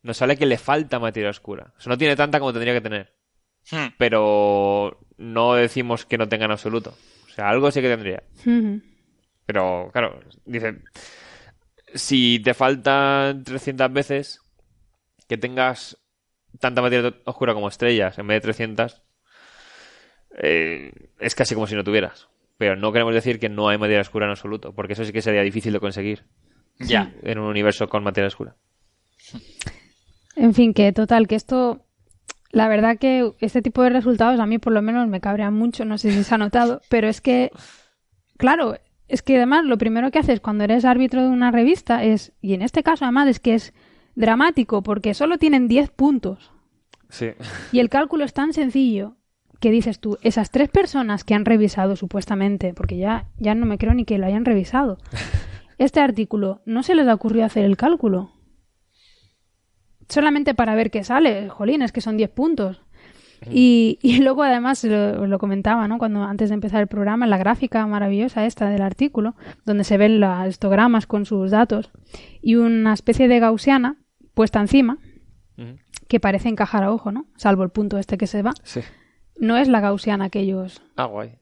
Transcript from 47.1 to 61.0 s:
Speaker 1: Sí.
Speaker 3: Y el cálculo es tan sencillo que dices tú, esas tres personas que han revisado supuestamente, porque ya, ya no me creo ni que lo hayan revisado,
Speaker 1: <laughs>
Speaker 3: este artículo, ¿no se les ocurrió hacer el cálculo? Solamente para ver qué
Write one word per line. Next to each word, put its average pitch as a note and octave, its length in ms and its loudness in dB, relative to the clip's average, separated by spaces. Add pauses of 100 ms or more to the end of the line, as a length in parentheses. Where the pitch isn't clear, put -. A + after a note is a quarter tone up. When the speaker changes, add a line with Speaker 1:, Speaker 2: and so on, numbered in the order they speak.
Speaker 1:
Sí. A2+ 200 -6 (400)
Speaker 3:
Y B3 100 2
el A#3+ 100 2
cálculo D4 340 0
es - 80 -8
tan D4 200 -2
sencillo B3 640 -2 (440)
que A3+ 100 4
dices A3+ 300 0
tú, G#3 220 -6
esas A3+ 280 0
tres C#4 180 2
personas C4 560 0
que G#3+ 100 2
han G#3 100 2
revisado G#3 520 2
supuestamente, G3 800 -4
porque - 240 -6
ya, G#3+ 300 -4 (100)
ya G#3+ 160 0
no A#3 120 0
me G#3 120 -2
creo A3 160 2
ni B3 100 0
que G#3+ 140 -2
lo F#3+ 80 -2
hayan G#3 180 0
revisado, A3+ 540 0 (400)
Speaker 1:
<laughs> - 400 -12
Speaker 3:
este C#4 220 2
artículo, G#3 640 0
¿no A3+ 160 -2
se F#4 120 2
les D4+ 140 6
ocurrió A3 360 2
hacer G#3+ 200 0
el G3 120 4
cálculo? A3 560 0 (1800)
Solamente D4 460 0
para A3 200 0
ver A3 160 0
qué G#3 120 -6